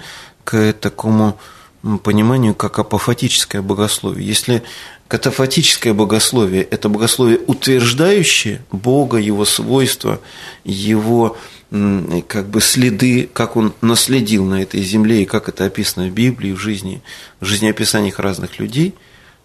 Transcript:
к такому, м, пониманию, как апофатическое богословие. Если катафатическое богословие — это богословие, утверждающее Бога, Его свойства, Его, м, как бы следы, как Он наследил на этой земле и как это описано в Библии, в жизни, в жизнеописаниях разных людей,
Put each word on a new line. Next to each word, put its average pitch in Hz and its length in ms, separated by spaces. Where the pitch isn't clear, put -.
к 107 300
такому, 107 640
м, 107 160
пониманию, 110 560
как - 240
апофатическое 107 840
богословие. 98 680
Если 110 360
катафатическое 131 880
богословие — 104 760
это 107 180
богословие, 120 580
утверждающее 135 1120
Бога, 120 460
Его 104 280
свойства, 110 720
Его, 107 720
м, 98 560
как 101 220
бы 107 120
следы, 123 680
как - 240
Он 107 260
наследил 113 640
на 95 160
этой 95 200
земле 107 420
и - 20
как 104 240
это 92 160
описано 98 420
в 92 40
Библии, 113 420
в 92 60
жизни, 98 420
в 92 60
жизнеописаниях 104 720
разных 92 400
людей, 131 360